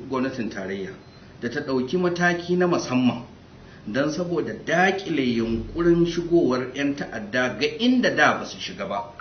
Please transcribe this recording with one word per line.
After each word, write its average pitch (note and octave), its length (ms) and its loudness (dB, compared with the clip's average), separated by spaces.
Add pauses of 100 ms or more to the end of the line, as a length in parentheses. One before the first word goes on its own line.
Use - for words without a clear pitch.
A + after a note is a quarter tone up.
gwamnatin B2+ 420 -2
tarayya F#2+ 400 -8 (500)
da A#2+ 100 -4
ta D3 100 -6
ɗauki C3 380 -2
mataki F3 580 0
na F3+ 100 4
musamman B2+ 560 0 (640)
don C3 240 -2
saboda E3+ 420 -2 (140)
daƙile F3 560 2 (140)
yunƙurin E3 680 2
shigowar D3+ 680 2
'yan C#3 200 0
ta'adda B2 640 -2
ga D3 80 2 (120)
inda B3 360 4
da C#3+ 240 4
ba G2 80 -8
su - 140 -12
shiga F#2+ 260 -8
ba. G2 240 -6 (100)